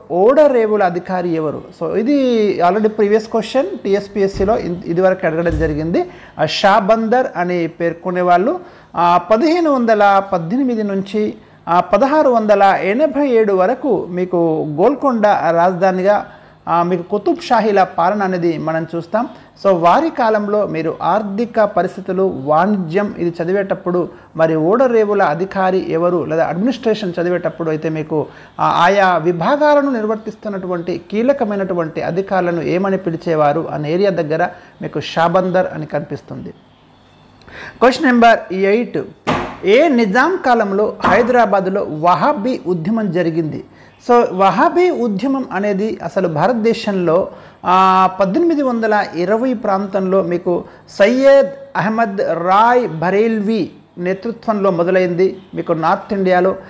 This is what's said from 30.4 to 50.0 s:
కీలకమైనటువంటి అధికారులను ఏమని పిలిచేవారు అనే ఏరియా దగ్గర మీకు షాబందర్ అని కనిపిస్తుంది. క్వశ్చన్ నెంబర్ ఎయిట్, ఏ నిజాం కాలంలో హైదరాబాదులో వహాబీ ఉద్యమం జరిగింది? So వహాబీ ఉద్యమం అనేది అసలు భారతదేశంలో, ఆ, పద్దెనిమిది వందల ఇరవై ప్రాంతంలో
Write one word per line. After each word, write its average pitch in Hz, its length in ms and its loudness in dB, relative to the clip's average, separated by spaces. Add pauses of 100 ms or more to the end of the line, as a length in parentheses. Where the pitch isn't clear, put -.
కీలకమైనటువంటి 196 920 -2
అధికారులను 175 600 -2
ఏమని 185 360 0
పిలిచేవారు 160 720 0
అనే 147 220 -4
ఏరియా 196 160 2
దగ్గర 160 400 -2 (320)
మీకు 156 180 -8
షాబందర్ 180 760 0
అని 156 120 -10
కనిపిస్తుంది. 147 640 -10 (1300)
క్వశ్చన్ 269 260 2
నెంబర్ 233 480 4
ఎయిట్, 196 440 0 (680)
ఏ 247 220 4
నిజాం 254 580 2
కాలంలో 214 500 0 (100)
హైదరాబాదులో 202 840 2 (120)
వహాబీ 202 680 0
ఉద్యమం 185 440 -2
జరిగింది? 160 520 -2 (460)
So 240 220 4
వహాబీ 220 580 2
ఉద్యమం 254 640 -2
అనేది 202 520 -4
అసలు 180 240 -2
భారతదేశంలో, 190 1000 0 (380)
ఆ, 185 440 4 (100)
పద్దెనిమిది 294 440 0
వందల 220 420 0 (100)
ఇరవై 214 380 0
ప్రాంతంలో 190 720 -2